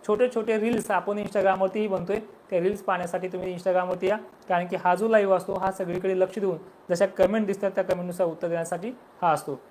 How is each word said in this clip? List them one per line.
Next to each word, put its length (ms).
छोटे 280
छोटे 240
रील्स 320
आपण 260
Instagram-वरतीही 680
बनतोय, 320
त्या 100
रील्स 220
पाहण्यासाठी 460
तुम्ही 280
Instagram-वरती 520
या, 100
कारण 180
की 80
हा 200
जो 120
लाईव्ह 280
असतो 180
हा 180
सगळीकडे 480
लक्ष 200
देऊन 180
जशा 160
कमेंट 420
दिसतात 240
त्या 120
कमेंटनुसार 440
उत्तर 200
देण्यासाठी 440
हा 80
असतो. 420